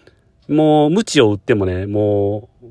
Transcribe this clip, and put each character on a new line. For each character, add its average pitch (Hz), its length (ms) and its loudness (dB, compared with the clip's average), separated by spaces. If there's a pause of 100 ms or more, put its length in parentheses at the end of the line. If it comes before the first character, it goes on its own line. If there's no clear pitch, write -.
(480)
も 151 400 2
う - 20 0
鞭 180 300 0
を 107 120 4
打 104 40 -4
っ - 20 -10
て 123 160 -2
も 101 120 -2
ね、 92 200 -6
も 104 600 -2 (220)